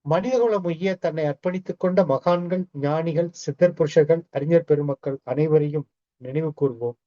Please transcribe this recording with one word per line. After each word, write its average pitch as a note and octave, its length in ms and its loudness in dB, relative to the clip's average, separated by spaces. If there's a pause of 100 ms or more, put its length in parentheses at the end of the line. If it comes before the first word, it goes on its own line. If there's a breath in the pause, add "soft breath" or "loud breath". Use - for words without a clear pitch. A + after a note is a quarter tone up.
மனிதகுலம் G#3+ 640 0
உய்ய F3 300 -2
தன்னை D#3+ 300 -4
அர்ப்பணித்துக் F#3 540 -4
கொண்ட F#3 260 2
மகான்கள், F3 680 0
ஞானிகள், D#3+ 580 -2
சித்தர் E3+ 420 0
புருஷர்கள், D#3+ 580 2
அறிஞர் E3 340 2
பெருமக்கள் C#3+ 600 -2
அனைவரையும் D3+ 640 0 (280)
நினைவு D3 440 -4
கூர்வோம். A#2+ 460 -4